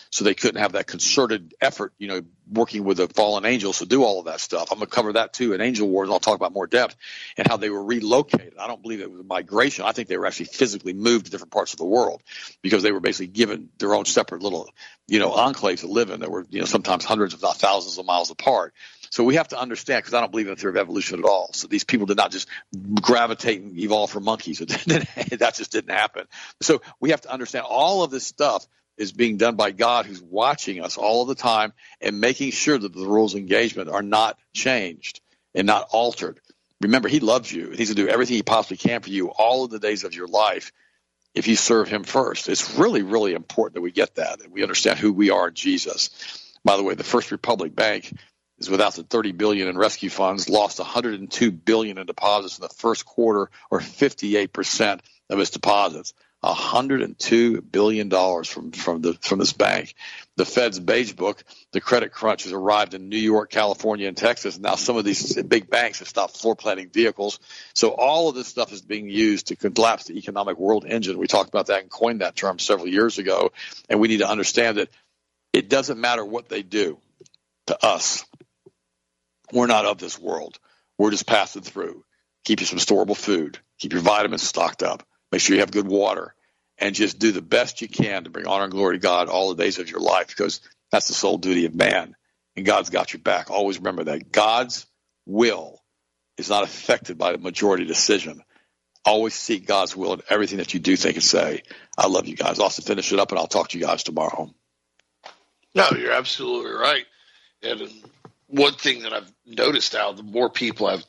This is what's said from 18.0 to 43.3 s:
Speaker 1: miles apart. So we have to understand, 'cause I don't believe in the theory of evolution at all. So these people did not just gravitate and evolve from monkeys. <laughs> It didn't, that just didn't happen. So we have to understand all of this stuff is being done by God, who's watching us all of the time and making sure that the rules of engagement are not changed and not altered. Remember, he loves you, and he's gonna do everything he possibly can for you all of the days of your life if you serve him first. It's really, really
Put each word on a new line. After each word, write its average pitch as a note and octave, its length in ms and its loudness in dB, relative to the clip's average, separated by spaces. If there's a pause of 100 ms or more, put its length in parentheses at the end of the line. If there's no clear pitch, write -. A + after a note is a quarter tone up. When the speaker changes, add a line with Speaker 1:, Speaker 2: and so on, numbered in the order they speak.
Speaker 1:
miles F2 260 0
apart. G2 440 0 (380)
So A#2+ 120 0
we C3 120 4
have D#3+ 120 0
to C3+ 100 -10
understand, B2 460 -4
'cause A2+ 100 -6
I A#2+ 60 2
don't A2+ 100 -2
believe A2 160 -2
in F#2+ 80 -8
the - 60 -14
theory G2 120 -2
of F#2+ 40 -4
evolution F#2 420 -2
at F2 60 -2
all. F#2+ 280 2
So - 140 -8
these G2+ 160 -2
people G#2+ 240 0
did G2+ 100 0
not G2 140 2
just F#2 180 -10 (520)
gravitate A#2 600 2
and F#2+ 180 -16
evolve G#2 320 0
from G2+ 140 -8
monkeys. - 360 -4
<laughs> - 0 -
It E2 80 -8
didn't, C3+ 720 -2
that A#2 160 2
just - 160 -10
didn't - 180 -4
happen. F#2 360 -2 (360)
So D3+ 200 2 (180)
we F3 100 0
have D3+ 120 2
to - 100 -14
understand B2+ 360 -8
all E3 360 4
of C3+ 80 -4
this C3 140 -8
stuff C3 400 0 (300)
is G2 160 -6
being A2 240 2
done A2+ 200 2
by G#2 160 2
God, A2+ 340 2
who's F#2+ 160 -16
watching G2 580 -2
us E2+ 160 -8
all A2+ 260 2
of B2 60 -4
the C3+ 60 -4
time A2 380 0 (280)
and G#2 200 -4
making C3 320 0
sure D3 260 2
that G2 140 -6
the F#2 140 -8
rules G#2 280 4
of G2+ 60 -6
engagement G2+ 480 0
are G2 140 -2
not G#2+ 360 2 (160)
changed G2 640 -4 (340)
and F#2 120 2
not G#2 240 4
altered. A2+ 480 0 (420)
Remember, A2+ 280 2
he D3+ 100 4
loves A#2+ 320 2
you, - 200 -8
and - 80 -10
he's A2 140 -2
gonna G2+ 140 2
do G#2+ 60 2
everything A#2+ 240 2
he G2+ 80 0
possibly G#2+ 320 2
can A#2 240 0
for G2 100 -14
you F#2+ 200 -2
all B2+ 340 2
of A#2+ 60 -8
the A2 100 -10
days G#2 240 -2
of F2 100 -10
your F2 140 -10
life F#2+ 420 0 (640)
if - 140 0
you A2+ 80 4
serve G#2+ 320 2
him G#2 160 -4
first. B2 440 -2
It's F#2+ 300 -2
really, F3 240 4
really G2+ 300 2